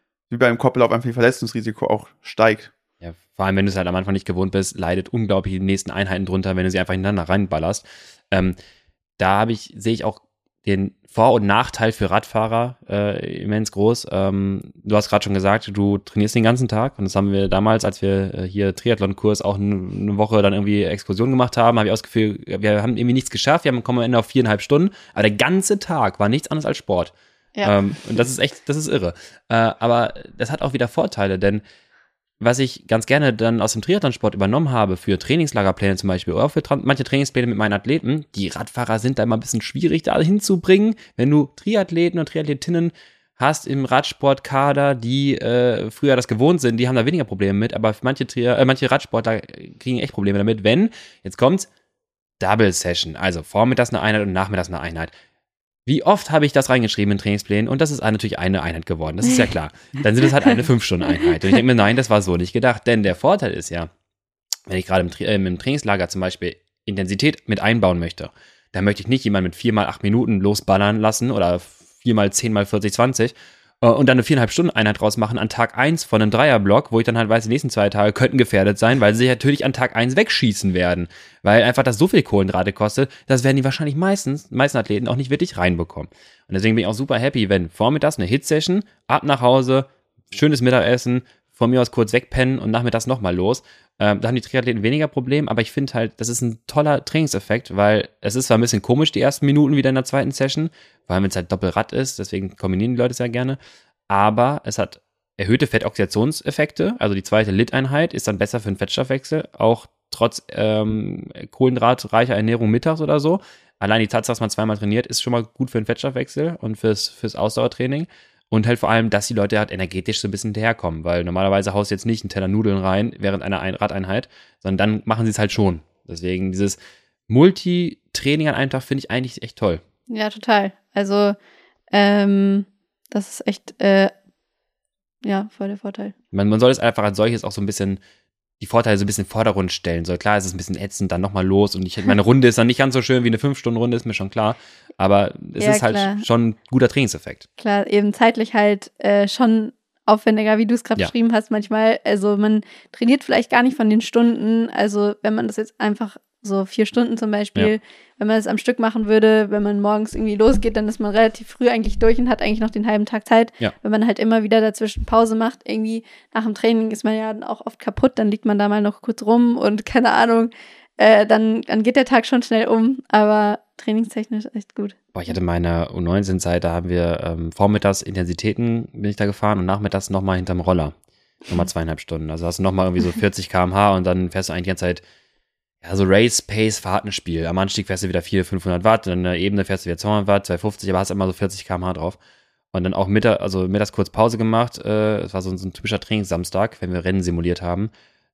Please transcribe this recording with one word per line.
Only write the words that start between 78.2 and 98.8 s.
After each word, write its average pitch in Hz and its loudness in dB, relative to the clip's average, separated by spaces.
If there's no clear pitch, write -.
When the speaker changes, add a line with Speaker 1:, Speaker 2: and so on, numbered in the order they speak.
Speaker 2:
gefährdet 101 2
sein, 123 4
weil 107 6
sie 113 0
sich 127 4
natürlich 131 0
an 131 0
Tag 127 -2
eins 120 0
wegschießen 110 0
werden. 87 0
Weil 107 6
einfach 123 2
das 123 0
so 160 4
viel 180 4
Kohlenhydrate 95 0
kostet, 120 -2
das 131 2
werden 135 4
die 135 0
wahrscheinlich 139 -4
meistens, 170 -2
meisten 135 0
Athleten 107 -2
auch 120 0
nicht 131 -6
wirklich 147 -2
reinbekommen. 85 -2
Und - -10
deswegen 110 2
bin 113 0
ich 87 -2
auch 110 -2
super 131 -4
happy, 123 -2
wenn 92 0
vormittags 143 0
eine 92 -4
Hit-Session, 156 0
ab - 0
nach 135 0
Hause, 131 4
schönes 147 2
Mittagessen, 123 2
von 120 2
mir 127 4
aus 120 0
kurz 113 0
wegpennen 127 0
und - -4
nachmittags 117 -2
nochmal 110 -2
los. 95 0
Ähm, 104 2
da 113 -2
haben 120 -2
die 123 -2
Triathleten 120 -2
weniger 147 0
Problem, 139 -2
aber 117 -2
ich 110 -4
find 139 -4
halt, 113 -4
das 120 -6
ist 120 -4
ein 117 -4
toller 147 0
Trainingseffekt, 120 -2
weil 104 2
es 104 -4
ist 131 -2
zwar 113 4
ein 110 4
bisschen 117 0